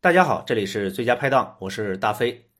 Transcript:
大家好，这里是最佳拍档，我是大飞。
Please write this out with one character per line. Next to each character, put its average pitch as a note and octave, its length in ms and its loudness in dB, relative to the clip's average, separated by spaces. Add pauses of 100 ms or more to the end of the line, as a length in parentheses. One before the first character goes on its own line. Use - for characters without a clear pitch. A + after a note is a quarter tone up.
大 F3+ 120 4
家 F3+ 100 6
好， A2+ 240 0
这 B2 80 0
里 G#2 100 -2
是 G2 280 -4
最 B2 100 -6
佳 A#2+ 100 2
拍 C3 160 0
档， B2+ 300 0
我 F#2+ 100 -8
是 G2 280 -6
大 G#2+ 160 0
飞。 A#2+ 320 -4 (140)